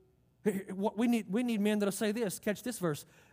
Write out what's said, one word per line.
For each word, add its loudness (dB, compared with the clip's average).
What -2
we 2
need, 2
we 2
need 0
men 4
that'll 2
say 0
this. -2
Catch -2
this -6
verse. -2